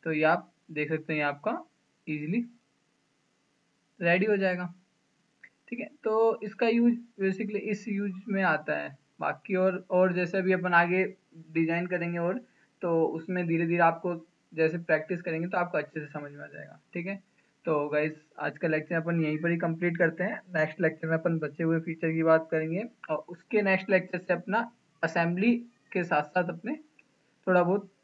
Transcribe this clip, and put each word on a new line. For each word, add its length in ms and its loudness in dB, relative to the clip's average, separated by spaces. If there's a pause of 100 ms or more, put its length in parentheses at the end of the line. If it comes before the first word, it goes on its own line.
तो 80 -4
ये 120 0
आप 300 2 (180)
देख 180 -4
सकते 240 -4
हैं, 40 -2
ये 80 0
आपका 400 -4 (440)
easily 360 -4 (1600)
ready 240 4
हो 120 2
जाएगा। 360 -2 (960)
ठीक 100 -10
है, 100 -10 (140)
तो 400 2
इसका 240 -2
use 280 4 (260)
basically 360 -2
इस 300 -4
यूज़ 260 -4 (140)
में 160 0
आता 340 0
है। 200 -8 (220)
बाकी 360 -4
और, 360 0
और 220 4
जैसे 240 -2
अभी 160 2
अपन 200 0
आगे 420 4 (360)
design 360 0
करेंगे 300 -2
और, 280 -2 (360)
तो 240 2
उसमें 420 -2
धीरे 180 2
धीरे 180 4
आपको 420 0 (280)
जैसे 240 2
practice 440 -2
करेंगे 260 -4
तो 100 -4
आपको 200 -2
अच्छे 220 -6
से 60 -10
समझ 260 -12
में 120 -16
आ 40 -16
जाएगा। 340 -18 (120)
ठीक 140 -6
है, 160 -10 (420)
तो 240 0
guys, 220 0 (280)
आज 180 -6
का 100 -2
lecture 280 -2
अपन 260 0
यहीं 160 0
पर 120 -2
ही 80 0
complete 400 -2
करते 260 2
हैं। 180 -4 (140)
Next 260 0
lecture 260 -2
में 100 2
अपन 220 0
बचे 240 -4
हुए 160 2
feature 320 -4
की 120 0
बात 280 6
करेंगे 320 -2 (260)
और 80 0
उसके 440 -2
next 280 0
lecture 280 0
से 160 -2
अपना 380 -2 (320)
assembly 520 2 (360)
के 120 0
साथ 200 2
साथ 200 -2
अपने 320 -6 (720)
थोड़ा 160 6
बहुत 280 0 (120)